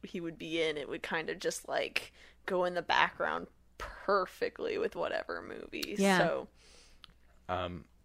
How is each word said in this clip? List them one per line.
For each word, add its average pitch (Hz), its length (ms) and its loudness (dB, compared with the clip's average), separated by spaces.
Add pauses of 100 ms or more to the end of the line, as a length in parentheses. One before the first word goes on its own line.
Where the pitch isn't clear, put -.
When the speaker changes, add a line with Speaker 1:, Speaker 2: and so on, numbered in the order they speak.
Speaker 1:
he 196 200 -8
would 165 160 -8
be 165 240 -2
in, 156 160 0
it 139 100 -6
would 165 140 -6
kind 165 260 -2
of 165 100 -4
just, - 300 -2
like, - 440 -2 (340)
go 185 180 2
in 180 100 0
the 170 80 0
background 160 640 4 (300)
perfectly - 1000 -2
with - 180 -2
whatever - 460 -4
movie. - 560 -8
Speaker 2:
Yeah. 196 200 6
Speaker 1:
So 147 300 2 (1000)
Speaker 3:
Um, 90 360 -2 (200)